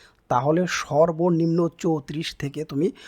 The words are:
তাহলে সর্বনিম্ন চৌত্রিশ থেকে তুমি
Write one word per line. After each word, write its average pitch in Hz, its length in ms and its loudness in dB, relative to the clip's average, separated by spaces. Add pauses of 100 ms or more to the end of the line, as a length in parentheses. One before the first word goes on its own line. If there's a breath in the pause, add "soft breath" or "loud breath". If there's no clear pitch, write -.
(280 soft breath)
তাহলে 151 400 2
সর্বনিম্ন 165 1000 2 (100)
চৌত্রিশ 156 580 -4
থেকে 143 280 -8
তুমি 156 260 -2 (180 loud breath)